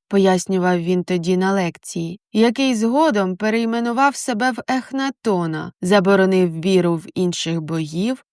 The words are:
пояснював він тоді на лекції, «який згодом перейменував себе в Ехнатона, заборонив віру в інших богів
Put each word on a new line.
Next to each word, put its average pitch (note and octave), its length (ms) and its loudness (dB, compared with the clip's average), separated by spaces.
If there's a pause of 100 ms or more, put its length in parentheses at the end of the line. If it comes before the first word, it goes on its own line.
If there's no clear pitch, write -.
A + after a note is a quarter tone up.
пояснював F#3 720 2
він F3+ 240 0
тоді F3+ 340 -2
на F#3+ 140 0
лекції, F3 680 -6 (140)
«який A#3+ 420 2
згодом A3+ 600 2
перейменував A#3 800 0
себе B3+ 360 -2
в A3+ 60 -4 (100)
Ехнатона, G#3+ 1040 -4 (100)
заборонив F#3 800 4
віру F3 340 2
в D#3 180 -6
інших E3+ 480 -2
богів E3 720 -6